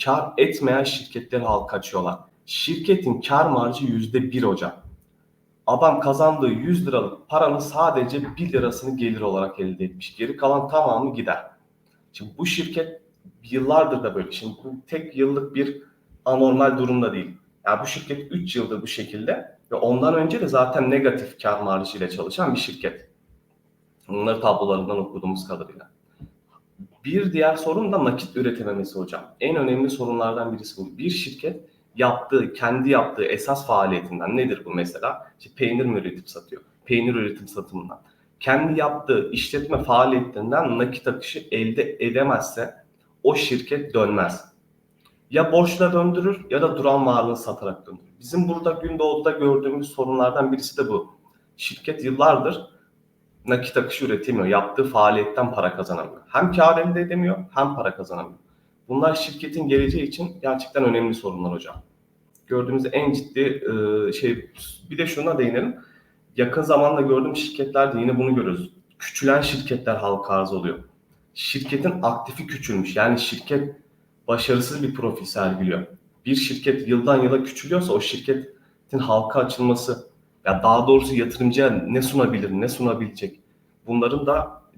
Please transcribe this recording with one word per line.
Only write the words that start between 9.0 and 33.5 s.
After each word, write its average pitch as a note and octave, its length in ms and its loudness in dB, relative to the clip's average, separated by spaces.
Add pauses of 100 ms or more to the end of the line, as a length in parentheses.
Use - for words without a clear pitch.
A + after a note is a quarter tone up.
olarak G2 400 -2
elde F#2 240 -4
etmiş. - 320 -12
Geri A#2 200 -6
kalan C#3 320 2
tamamı C#3 460 2
gider. G#2 320 -4 (640)
Şimdi G#2 260 -16
bu F3 80 -4
şirket E3 540 -6 (440)
yıllardır C3 580 2
da G2+ 120 -4
böyle. F#2+ 180 -6
Şimdi A2 220 -10 (100)
bu C3 100 -10 (120)
tek D#3+ 300 -10
yıllık C#3 380 0
bir C#3 280 -4 (420)
anormal C3 540 4
durum B2 240 2
da G#2+ 100 0
değil. F#2+ 240 -8 (300)
Yani G#2 160 2
bu - 40 -6
şirket C#3+ 460 -8
üç F3+ 240 -4
yıldır A2 260 -4
bu A2+ 40 -10
şekilde A2+ 720 -6 (140)
ve - 40 -4
ondan C3 380 4
önce D#3+ 260 0
de F3 80 -2
zaten B2+ 420 2
negatif C3+ 520 0
kar G#2 180 0
marjıyla F#2+ 500 -4
çalışan G2 440 -2
bir - 40 -2
şirket. - 520 -8 (1000)
Bunları G#2+ 320 -2
tablolarından G2 580 2
okuduğumuz F#2 500 -6
kadarıyla. - 420 -12 (1120)
Bir F3+ 280 0
diğer D#3 240 4
sorun G3 360 0
da F3 120 2
nakit - 320 -2
üretememesi G#2 600 -4
hocam. - 420 -10
En D#3 160 0
önemli C3 340 2
sorunlardan A#2 600 -2
birisi - 240 -10
bu. F#2 220 -12
Bir E3 120 -4
şirket D3 500 -8 (360)
yaptığı, B2 560 2
kendi B2+ 380 0
yaptığı A2 340 2
esas - 420 -2